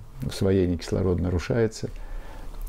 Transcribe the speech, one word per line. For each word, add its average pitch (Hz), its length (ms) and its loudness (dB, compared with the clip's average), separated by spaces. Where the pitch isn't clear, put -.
усвоение 95 520 4
кислорода 92 440 2
нарушается. 98 680 0